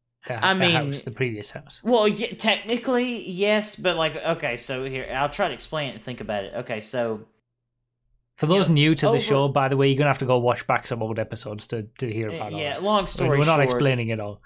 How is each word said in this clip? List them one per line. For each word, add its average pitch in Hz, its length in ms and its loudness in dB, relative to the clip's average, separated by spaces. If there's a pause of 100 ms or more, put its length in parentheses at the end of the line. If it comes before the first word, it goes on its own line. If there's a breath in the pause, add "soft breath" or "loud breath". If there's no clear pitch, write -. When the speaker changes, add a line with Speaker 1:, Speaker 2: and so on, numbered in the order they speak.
(280)
Speaker 1:
the, 120 180 -6
Speaker 2:
I 190 100 4
Speaker 1:
the 185 60 0
Speaker 2:
mean, 180 140 6
Speaker 1:
house, 143 280 0
the 131 80 -10
previous 110 400 -4
house. - 340 -16
Speaker 2:
well, 220 240 4
yeah, 214 260 -2
technically, 233 920 -2
yes, 208 480 0
but, 180 200 0
like, 160 200 0
okay, 151 400 -2
so 131 320 -6
here, 131 260 -6
I'll 139 140 0
try 180 200 -2
to 135 60 -4
explain 143 360 -6
it 98 60 -12
and 107 60 -16
think 120 200 -10
about 104 220 -4
it. - 100 -12
Okay, 117 260 -6
so 113 460 -4 (1120)
Speaker 1:
For 156 100 -2
those 180 220 4
Speaker 2:
you 165 60 6
know, 147 60 6
Speaker 1:
new 156 140 6
to - 120 0
the 214 40 6
Speaker 2:
over 240 100 4
Speaker 1:
show, 139 280 2
by 135 200 2
the 139 80 0
way, 139 120 6
you're 135 100 4
gonna 147 100 4
have 135 100 2
to 139 60 -2
go 127 140 4
watch 120 280 0
back 123 200 0
some 113 160 -4
old 110 160 -4
episodes 107 480 -8
to, 117 160 -6 (160)
to 123 120 -4
hear 110 200 -4
Speaker 2:
Uh, 165 60 -8
Speaker 1:
about 107 180 -8
all 156 40 -6
Speaker 2:
yeah, 147 180 -4
Speaker 1:
this. 170 60 -6
Speaker 2:
long 202 200 2
Speaker 1:
We're, 180 60 -4
Speaker 2:
story 143 300 2
Speaker 1:
we're 143 60 6
not 160 120 6
Speaker 2:
short, 143 120 4
Speaker 1:
explaining 123 400 2
it 113 100 -2
all. 104 280 -8